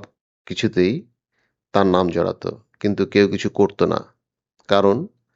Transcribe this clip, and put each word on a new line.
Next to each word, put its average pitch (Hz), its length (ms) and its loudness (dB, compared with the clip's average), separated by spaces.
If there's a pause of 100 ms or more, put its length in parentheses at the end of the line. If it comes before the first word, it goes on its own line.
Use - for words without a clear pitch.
(460)
কিছুতেই 104 640 -2 (640)
তার 101 140 2
নাম 92 240 2
জড়াতো, 87 520 -6 (180)
কিন্তু 101 260 -2
কেউ 101 220 4
কিছু 101 220 -4
করত - 340 0
না, - 300 -4 (540)
কারণ 101 400 2 (280)